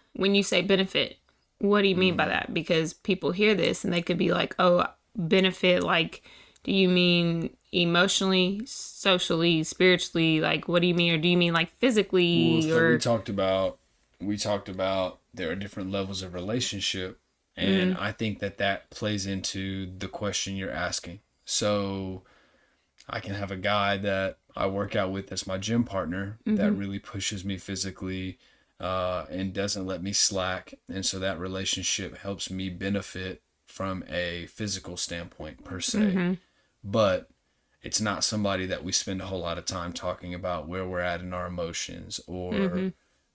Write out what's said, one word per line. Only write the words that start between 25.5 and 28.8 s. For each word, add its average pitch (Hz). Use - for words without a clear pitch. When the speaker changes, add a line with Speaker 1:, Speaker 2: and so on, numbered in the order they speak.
Speaker 2:
gym 113
partner 95
that 214
Speaker 1:
Mm-hmm. 190
Speaker 2:
really 98
pushes 98
me 98
physically, 92